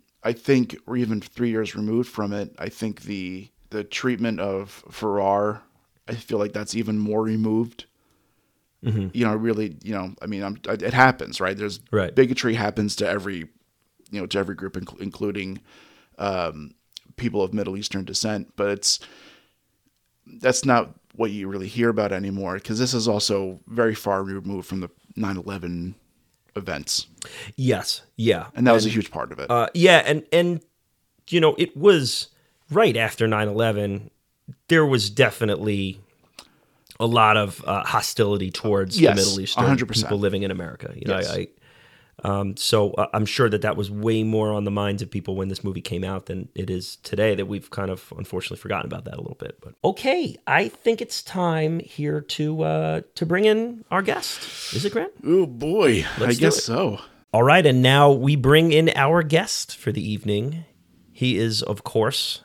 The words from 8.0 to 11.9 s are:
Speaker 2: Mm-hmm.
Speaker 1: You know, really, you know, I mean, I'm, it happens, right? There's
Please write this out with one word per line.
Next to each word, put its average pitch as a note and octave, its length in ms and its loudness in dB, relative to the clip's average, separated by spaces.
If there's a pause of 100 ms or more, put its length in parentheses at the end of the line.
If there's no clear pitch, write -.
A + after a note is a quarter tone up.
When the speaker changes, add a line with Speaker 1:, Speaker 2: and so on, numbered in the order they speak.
Speaker 2:
Mm-hmm. G#2+ 280 -2
Speaker 1:
You A#2+ 140 0
know, G#2+ 80 2
really, G#2+ 480 -2
you G#2 120 -8
know, F#2+ 280 -6
I - 40 -10
mean, G2+ 180 -6
I'm, G2+ 240 -8
it G#2+ 260 -4
happens, B2+ 460 2
right? F#2+ 160 -2
There's G2+ 240 -8 (100)